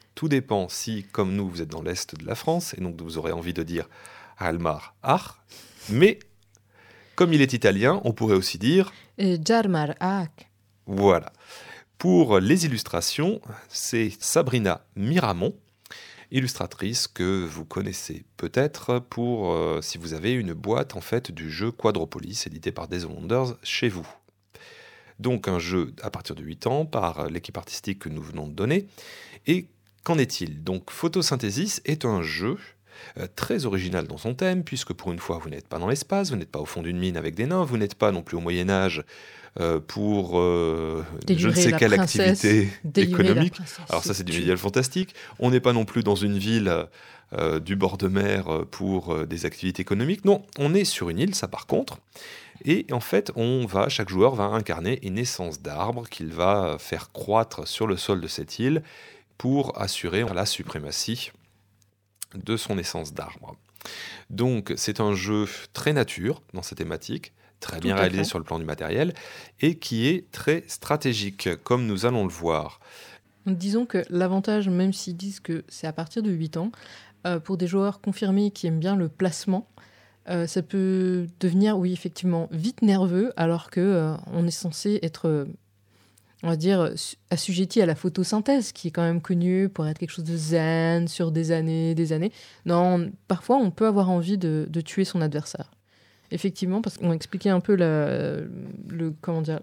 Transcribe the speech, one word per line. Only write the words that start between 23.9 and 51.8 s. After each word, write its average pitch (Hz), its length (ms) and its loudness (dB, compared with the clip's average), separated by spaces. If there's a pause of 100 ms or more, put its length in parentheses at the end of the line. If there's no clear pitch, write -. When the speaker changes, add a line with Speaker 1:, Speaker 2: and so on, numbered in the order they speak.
Speaker 1:
Donc 113 300 -2
un 90 100 0
jeu 85 340 0 (100)
à - 80 -6
partir - 260 -12
de 76 80 -14
huit 80 240 -6
ans 147 180 0
par 82 420 -2
l'équipe 85 300 -8
artistique - 400 -8
que - 100 -12
nous 76 140 -8
venons 76 240 -10
de 73 60 -10
donner. 139 340 0 (640)
Et 175 180 2 (380)
qu'en 165 140 2
est-il ? 80 440 -2
Donc 92 300 -6
Photosynthesis 160 920 -2
est 151 200 -4
un 104 180 0
jeu, 95 360 -4 (600)
euh, - 160 -8
très 175 320 -4
original 90 400 -2
dans - 120 -12
son 120 160 -4
thème, 185 280 0
puisque - 300 -6
pour 90 180 -6
une 85 80 -4
fois, 82 200 -6
vous 80 120 -10
n'êtes 71 160 -12
pas 82 140 -6
dans 90 80 -2
l'espace, 170 420 0
vous 123 60 -2
n'êtes 82 160 -6
pas 73 80 -6
au 76 40 -6
fond - 180 -8
d'une 87 180 -4
mine 90 160 0
avec 80 180 -4
des 107 120 -2
nains, 180 180 0
vous 123 120 -2
n'êtes 107 200 -2
pas 107 160 4
non 87 100 -2
plus - 140 -6
au 87 40 -2
Moyen-Âge, 90 640 2 (540)
euh, 82 220 2
pour, 98 580 0
euh, 82 680 2 (220)
je 196 60 4 (160)
ne - 40 4
Speaker 2:
Délirer 175 80 4
Speaker 1:
sais 175 120 6
Speaker 2:
la 160 60 2
Speaker 1:
quelle 104 180 8
Speaker 2:
princesse, 190 480 4
Speaker 1:
activité 104 240 8 (160)
Speaker 2:
délirer 180 400 4
la 185 60 6
Speaker 1:
économique. 160 240 4
Speaker 2:
princesse, 170 340 -14
Speaker 1:
Alors 85 160 0
ça, 101 100 -2
c'est 95 80 -4
du 90 80 -6
Speaker 2:
tu 82 80 0
Speaker 1:
médiéval 90 200 2
fantastique. 127 540 -2 (280)
On 123 100 4
n'est 127 80 6
pas 123 140 4
non 113 120 4
plus 110 200 0
dans 104 100 4
une 101 240 0
ville, 95 480 2 (460)
euh, 80 260 0
du 85 160 -4
bord 95 240 0
de 98 80 -2
mer, 98 400 2
euh, 80 180 -2
pour, 92 480 -4
euh, 78 140 -2
des 82 200 -6
activités 92 360 -4
économiques. 127 420 -2
Non, 196 200 4 (120)
on 143 160 0
est 196 120 4
sur 87 260 -4
une 82 80 -4
île, 185 160 0
ça - 140 -4
par - 180 -12
contre. - 320 -2 (640)